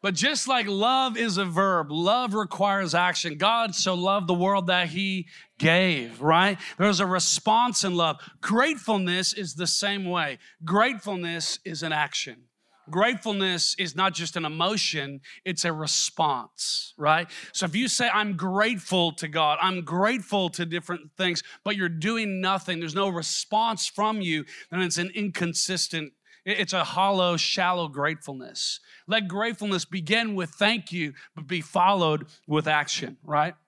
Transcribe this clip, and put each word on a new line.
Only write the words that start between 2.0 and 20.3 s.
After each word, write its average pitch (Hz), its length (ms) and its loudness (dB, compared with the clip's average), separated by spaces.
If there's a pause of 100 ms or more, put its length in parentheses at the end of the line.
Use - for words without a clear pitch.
requires 196 640 0
action. 170 420 0
God 220 380 2
so 185 180 0
loved 185 340 0
the 180 60 2
world 185 340 2
that 180 200 2
he 185 400 -4 (320)
gave, 160 640 2
right? 175 360 6 (220)
There's 190 200 4
a 196 60 2
response 214 800 2
in 190 120 -2
love. 160 220 2 (240)
Gratefulness 208 920 0
is 180 200 -8
the 165 140 -4
same 202 380 -2
way. 165 340 -2 (260)
Gratefulness 185 960 0
is 156 200 -8
an 160 100 -2
action. 135 520 -4 (460)
Gratefulness 196 880 0
is 170 160 -4
not 185 180 2
just 165 220 -6
an 165 100 -2
emotion, 156 760 -2 (240)
it's 180 200 -4
a 165 80 0
response, - 1200 -2
right? 156 300 2 (260)
So - 120 -2
if 160 100 -4
you 240 120 0
say, 240 220 0
"I'm 202 280 0
grateful 185 760 0
to - 140 -8
God, 151 340 2
I'm 180 200 2
grateful 190 680 0